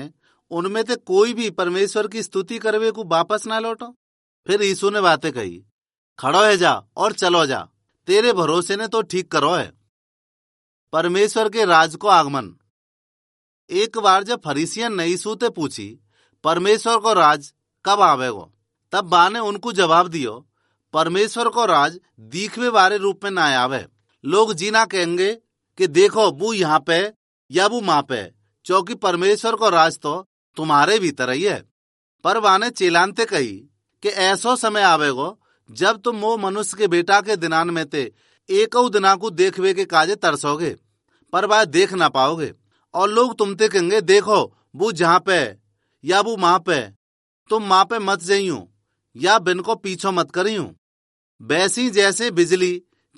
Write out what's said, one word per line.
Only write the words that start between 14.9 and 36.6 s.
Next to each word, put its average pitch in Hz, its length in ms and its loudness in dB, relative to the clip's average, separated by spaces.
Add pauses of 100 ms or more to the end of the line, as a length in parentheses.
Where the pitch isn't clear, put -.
ने 175 120 -4
यीशु 185 300 -4
ते 233 140 -2
पूछी, 120 500 -8 (440)
"परमेश्वर 202 540 2
को 220 160 0
राज 151 400 2 (320)
कब 202 160 2
आवेगो?" 127 520 0 (380)
तब 190 140 -2
बा 180 240 4
ने 226 100 -6
उनको 208 320 -6
जवाब 180 360 4
दियो, 135 400 -8 (460)
"परमेश्वर 196 560 0
को 233 160 0
राज 165 340 0 (200)
दिखवे 190 480 -8
वाले 208 300 4
रूप 196 260 -4
में 202 80 -6
ना 180 140 0 (140)
आवे। 127 280 -4 (380)
लोग 208 280 2
जी 185 180 -6
ना 220 140 2
कहेंगे 180 500 -2 (420)
कि 185 100 2
देखो 190 440 4
वो 185 220 -6
यहाँ 160 260 2
पे 170 340 -2 (380)
या 180 160 2
वो 233 140 -2
वहाँ 160 220 2
पे, 110 300 -8 (320)
क्योंकि 190 300 0
परमेश्वर 202 600 0
को 214 140 2
राज 165 300 2
तो 160 280 -8 (280)
तुम्हारे 156 440 2
भीतर 143 300 -4
ही 135 140 -4
है।" 151 260 -4 (540)
पर 196 160 0
बा 196 180 4
ने 226 120 -2
चेलानते 185 560 0
कही 139 280 -4 (480)
कि 202 80 -2
ऐसो 196 460 0
समय 214 260 -2
आवेगो 156 580 2 (320)
जब 190 300 0
तुम 240 160 -4
वो 214 200 -2
मनुष्य 202 400 -6